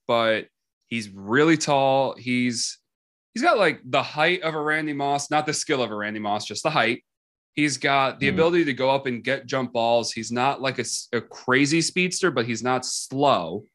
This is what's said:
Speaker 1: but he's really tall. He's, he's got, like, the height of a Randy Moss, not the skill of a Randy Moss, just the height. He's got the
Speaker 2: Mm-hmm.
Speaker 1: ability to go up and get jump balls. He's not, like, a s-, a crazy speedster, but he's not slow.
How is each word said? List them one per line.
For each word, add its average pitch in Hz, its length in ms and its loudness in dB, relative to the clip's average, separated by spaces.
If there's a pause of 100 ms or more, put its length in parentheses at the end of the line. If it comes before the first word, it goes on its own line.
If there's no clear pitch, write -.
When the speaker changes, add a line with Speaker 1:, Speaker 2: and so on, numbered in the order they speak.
Speaker 1:
but 113 400 2 (420)
he's 113 200 -6
really 113 480 4
tall. 135 600 2
He's, 123 640 -4 (560)
he's 226 80 -4
got, 330 160 4
like, 165 240 2
the 127 200 0
height 160 400 0
of 160 120 -4
a 156 60 -4
Randy 151 320 -2
Moss, 143 380 -2
not 151 160 0
the 151 80 -2
skill 143 280 0
of 110 80 -2
a 107 60 -8
Randy 107 240 -4
Moss, 104 240 -2
just - 180 -8
the 156 80 0
height. 120 320 0 (520)
He's 147 240 0
got 139 420 2
the 135 80 0
Speaker 2:
Mm-hmm. - 80 0
Speaker 1:
ability 170 300 4
to 139 80 -2
go 131 160 0
up 135 160 0
and 120 180 -6
get 127 220 -4
jump 127 260 -4
balls. 117 400 2
He's 113 180 -8
not, 123 300 0
like, 131 180 -4
a 123 40 -2
s-, - 320 -8
a 117 80 0
crazy 139 580 0
speedster, 180 500 0
but 123 160 0
he's 117 160 -6
not 127 240 0
slow. 107 760 -2 (100)